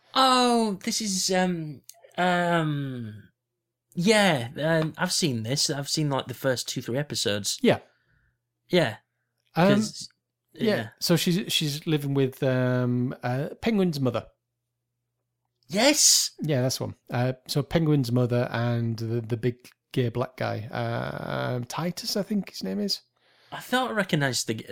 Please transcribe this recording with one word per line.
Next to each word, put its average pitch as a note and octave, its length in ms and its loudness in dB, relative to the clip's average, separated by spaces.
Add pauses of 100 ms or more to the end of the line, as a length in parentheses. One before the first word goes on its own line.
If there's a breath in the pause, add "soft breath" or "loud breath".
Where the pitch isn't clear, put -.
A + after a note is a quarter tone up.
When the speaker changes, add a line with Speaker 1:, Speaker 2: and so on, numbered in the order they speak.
(140)
Speaker 1:
Oh, A#3+ 680 2
this - 200 -4
is, F#3+ 280 -2
um, F3 520 0 (340)
um, D3+ 1120 0 (640)
yeah, F3 560 4 (120)
um, D#3 360 0
I've F3+ 160 -2
seen B2 300 0
this. C3 260 -2
I've C#3 220 -4
seen, D3+ 180 0
like, C3 180 -2
the B2 80 -10
first - 340 -2
two, - 120 -6
three A#2+ 180 -4
episodes. G#2 640 -4
Speaker 2:
Yeah. F#3+ 200 4 (880)
Speaker 1:
Yeah. D3+ 280 2 (580)
Speaker 2:
Um, F#3+ 200 4
Speaker 1:
'Cause, - 340 -2 (460)
Speaker 2:
yeah. A#3 100 -4 (120)
Speaker 1:
yeah. A2 120 -4 (120)
Speaker 2:
So E3+ 160 4
she's, F3+ 360 0
she's D3+ 340 -2
living C#3+ 280 0
with, C3+ 280 0
um, B2+ 800 2
uh, C3 280 -2 (100)
Penguin's F#3 400 2
mother. A#2 260 0 (1400)
Speaker 1:
Yes. - 640 4 (100)
Speaker 2:
Yeah, D3 200 2
that's C3 180 0
one. G#2+ 140 -4 (160)
Uh, B2+ 220 0 (160)
so C#3+ 140 0
Penguin's D3 500 2
mother B2 400 2
and A#2 460 -2
the, A2+ 240 -2
the A2+ 140 -4
big B2 200 -2 (360)
gay B2 180 0
black A#2+ 260 -4
guy, A2 340 -4
uh, B2 960 -4
Titus, F3 500 -6
I F#3+ 40 -2
think G3 280 -4
his - 120 -12
name F#3+ 180 -4
is. G3+ 200 -4 (500 soft breath)
Speaker 1:
I C#3 100 -10
thought B3 300 -2
I A3+ 40 -6
recognised D3 520 0
the, A2+ 260 -6